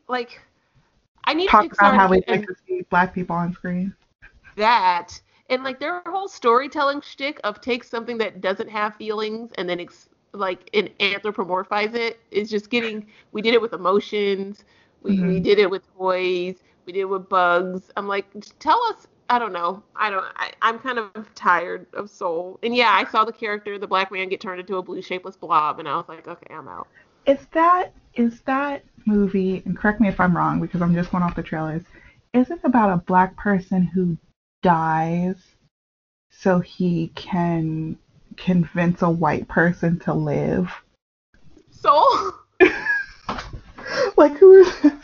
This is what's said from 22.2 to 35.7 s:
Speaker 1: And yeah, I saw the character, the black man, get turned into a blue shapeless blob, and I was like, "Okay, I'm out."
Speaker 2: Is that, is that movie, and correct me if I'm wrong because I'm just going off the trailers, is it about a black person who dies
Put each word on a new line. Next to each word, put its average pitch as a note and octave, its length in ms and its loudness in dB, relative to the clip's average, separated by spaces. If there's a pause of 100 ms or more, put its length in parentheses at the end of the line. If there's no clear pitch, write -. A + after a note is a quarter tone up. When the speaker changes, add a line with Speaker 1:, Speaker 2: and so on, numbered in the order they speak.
Speaker 1:
And A#3 120 -4
yeah, A#3+ 180 4
I G3 180 2
saw A3 140 2
the A3 80 -4
character, G#3 460 -10
the G3 80 -10
black F#3+ 240 -2
man, F#3+ 180 -8
get F#3 120 -6
turned F#3 200 -10
into F#3 160 -8
a F#3 60 -4
blue F3 200 -12
shapeless G3 340 -10
blob, D3+ 420 -2
and D#3+ 100 -12
I C#3+ 80 -4
was E3+ 120 -8
like, D#3+ 180 -20
"Okay, - 260 -18
I'm D3 140 -16
out." F2 220 -16 (380)
Speaker 2:
Is C#4 120 2 (140)
that, F4 400 2 (220)
is A#3 260 -2
that C#4 420 -6 (240)
movie, F#3+ 600 0
and F3+ 120 -4
correct G#3 220 0
me G#3 80 4
if F#3 100 -2
I'm F3+ 180 2
wrong D#3 240 0
because F3 220 -4
I'm F3 120 2
just F3 180 -2
going F3+ 100 0
off F3 140 -2
the E3 80 -4
trailers, D#3 380 -6 (520)
is B3 160 2
it E4+ 140 -8
about A#3+ 260 4
a F3+ 140 0
black F#3 320 2
person F#3 480 0
who F3 320 -2 (460)
dies E3 760 0 (920)